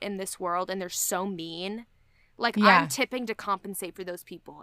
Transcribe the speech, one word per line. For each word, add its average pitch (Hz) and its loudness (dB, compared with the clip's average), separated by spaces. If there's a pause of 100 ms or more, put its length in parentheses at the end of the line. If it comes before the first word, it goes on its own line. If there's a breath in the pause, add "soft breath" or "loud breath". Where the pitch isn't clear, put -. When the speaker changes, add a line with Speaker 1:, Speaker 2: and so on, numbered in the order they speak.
Speaker 1:
in 202 -4
this 190 -6
world 180 0
and 190 -4
they're 175 -6
so - 0
mean. 185 -6 (500)
Like, 233 0
Speaker 2:
Yeah. 202 10
Speaker 1:
I'm 160 0
tipping 247 -2
to 214 -4
compensate 190 -4
for 190 -12
those 175 -10
people. 151 -18